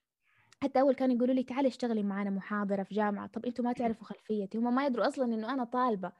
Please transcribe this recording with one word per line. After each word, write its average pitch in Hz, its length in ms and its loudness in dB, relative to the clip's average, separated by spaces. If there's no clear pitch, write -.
حتى 277 180 2
أول 269 140 6
كانوا 262 200 2
يقولوا 254 200 2
لي: 254 80 2
"تعالي 262 240 0
اشتغلي 233 360 -2
معانا 202 260 -2
محاضرة 196 540 -2
في 190 120 -8
جامعة"، 208 320 -2
طب 226 180 -10
أنتوا 240 200 -4
ما 247 80 0
تعرفوا 226 320 -4
خلفيتي، 214 520 -6
هم 240 180 0
ما 277 100 0
يدروا 269 220 2
أصلًا 277 180 0
إنه 226 280 -2
أنا 262 100 0
طالبة، 226 560 0